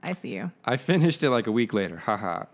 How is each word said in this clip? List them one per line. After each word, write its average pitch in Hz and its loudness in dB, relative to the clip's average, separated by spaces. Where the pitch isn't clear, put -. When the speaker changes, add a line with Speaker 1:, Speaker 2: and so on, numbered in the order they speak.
Speaker 1:
I 185 -6
see 135 -10
you. 101 -8
Speaker 2:
"I 127 0
finished 170 2
it, 147 4
like, 117 2
a 110 0
week 113 2
later. 87 -2
Ha 104 -2
ha. 90 -4